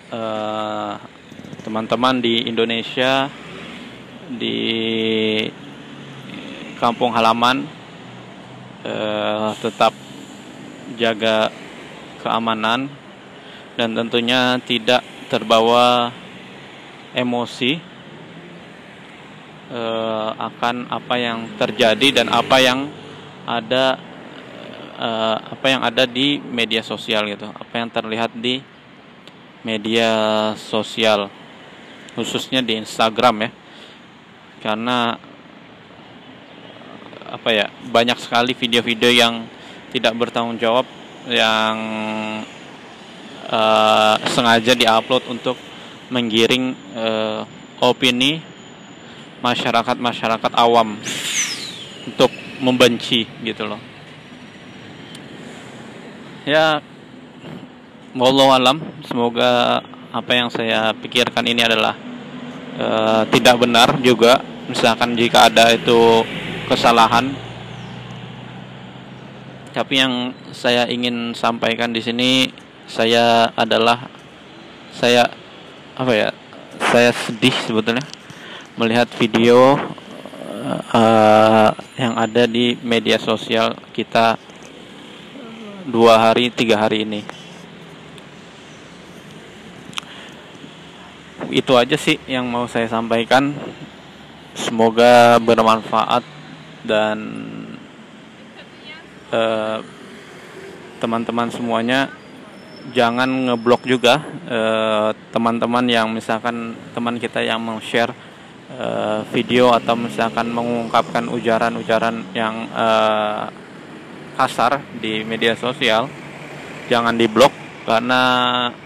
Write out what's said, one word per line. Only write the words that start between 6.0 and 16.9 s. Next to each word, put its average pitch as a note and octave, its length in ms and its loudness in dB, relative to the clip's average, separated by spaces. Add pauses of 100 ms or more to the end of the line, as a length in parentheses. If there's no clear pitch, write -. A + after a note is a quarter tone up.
kampung A#2+ 380 0
halaman, A#2 500 2 (1200)
eh, G#2+ 640 -4 (100)
tetap A2+ 340 0 (1040)
jaga A2 540 0 (720)
keamanan A2+ 680 0 (920)
dan A#2 180 -2
tentunya B2 640 0
tidak A#2+ 400 0 (260)
terbawa A#2+ 840 2 (1040)